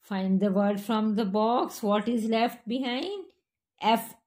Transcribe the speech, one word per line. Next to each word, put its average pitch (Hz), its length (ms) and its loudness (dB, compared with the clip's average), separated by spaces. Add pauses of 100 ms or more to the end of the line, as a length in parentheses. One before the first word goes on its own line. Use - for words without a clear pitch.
Find 190 380 0
the 202 120 2
word 202 300 2
from 214 340 0
the 220 100 0
box. 220 580 0
What 208 240 2
is 233 180 0
left 226 420 0
behind? 269 580 -4 (560)
F 226 340 2 (120)